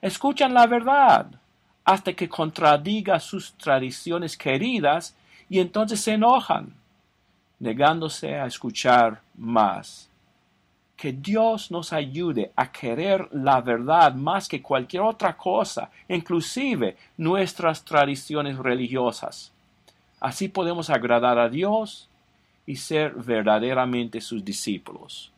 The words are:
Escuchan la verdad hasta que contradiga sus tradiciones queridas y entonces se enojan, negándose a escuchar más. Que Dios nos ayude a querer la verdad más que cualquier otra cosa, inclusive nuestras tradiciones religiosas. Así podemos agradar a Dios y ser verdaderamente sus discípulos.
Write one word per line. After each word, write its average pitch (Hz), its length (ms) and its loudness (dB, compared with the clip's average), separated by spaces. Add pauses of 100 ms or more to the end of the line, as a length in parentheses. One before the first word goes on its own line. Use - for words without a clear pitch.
Escuchan 262 540 0
la 240 120 8
verdad 240 600 4 (580)
hasta 190 300 2
que 170 140 -6
contradiga 165 920 2
sus - 320 -12
tradiciones 156 840 -4
queridas 160 800 -2 (340)
y 185 120 0
entonces 208 400 -2
se 214 140 -2
enojan, 233 580 2 (880)
negándose 143 720 0
a 139 120 -6
escuchar 117 760 2 (160)
más. 110 720 -2 (880)
Que 143 160 -8
Dios 214 580 0
nos 170 220 -6
ayude 147 640 -2
a - 160 0
querer 170 580 -2
la 135 300 2
verdad 131 540 4
más 165 340 -4
que 139 140 -8
cualquier 180 400 -2
otra 214 340 -2
cosa, - 540 -4 (180)
inclusive 170 880 -2 (220)
nuestras 170 680 -2
tradiciones 143 720 0
religiosas. 127 960 -4 (680)
Así 190 300 -6
podemos 170 400 -4
agradar 120 500 2
a 117 120 2
Dios 208 580 -4 (580)
y 143 100 -8
ser 151 360 -2
verdaderamente 120 1120 0
sus 110 200 -8
discípulos. - 960 -10